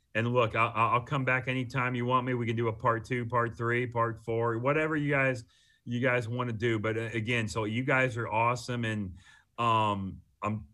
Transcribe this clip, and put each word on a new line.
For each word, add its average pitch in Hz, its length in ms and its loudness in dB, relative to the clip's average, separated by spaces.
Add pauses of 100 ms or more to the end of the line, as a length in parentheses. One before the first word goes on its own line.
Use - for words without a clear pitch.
(140)
and 117 180 0
look, 120 240 2
I'll, 113 180 2
I'll 113 280 2
come 131 220 -2
back 127 240 0
anytime 127 460 -2
you 120 120 -2
want 127 200 2
me. 127 80 0
We 120 120 -2
can 117 100 0
do 117 120 0
a 110 40 0
part 113 320 0
two, 123 220 -2
part 117 300 0
three, 120 300 0
part 113 380 -2
four, 117 340 0
whatever 156 380 2
you 147 140 0
guys, 135 340 2 (400)
you 120 160 -4
guys 123 280 2
wanna 120 260 -2
do. 113 240 0
But, 110 180 -2
uh, 117 160 -4
again, 117 340 0
so 110 180 -2
you 113 200 -2
guys 131 320 2
are 117 120 -4
awesome. 117 560 0
And, 104 280 -2 (460)
um, 107 580 2 (260)
I'm 107 320 -2